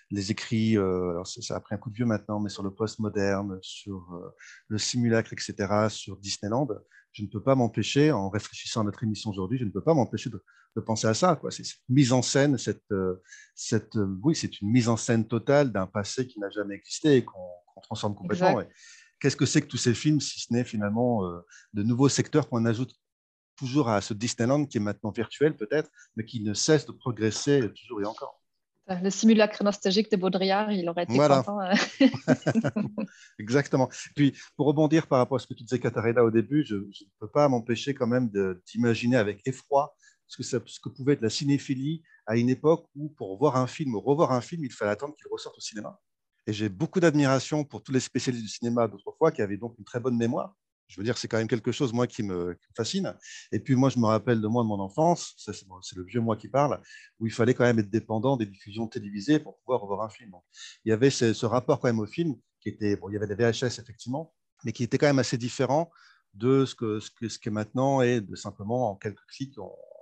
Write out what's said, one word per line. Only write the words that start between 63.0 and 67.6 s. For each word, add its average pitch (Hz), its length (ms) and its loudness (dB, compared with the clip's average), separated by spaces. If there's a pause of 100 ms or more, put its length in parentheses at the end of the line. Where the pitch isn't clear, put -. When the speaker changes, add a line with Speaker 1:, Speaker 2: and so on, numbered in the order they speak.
Speaker 1:
il 104 40 -6
y - 20 -4
avait 104 120 -4
des 101 60 -6
V 107 120 0
H 117 200 0
S, 120 140 -4
effectivement, 135 560 -12 (300)
mais 117 60 -4
qui 123 120 -8
était 117 140 0
quand 151 100 4
même 139 120 4
assez 127 180 0
différent 131 520 -2 (440)
de 131 320 2
ce 127 100 -6
que, 110 240 -4
ce - 100 -12
que, - 200 -10
ce - 100 -12
que - 100 -8
maintenant 127 520 0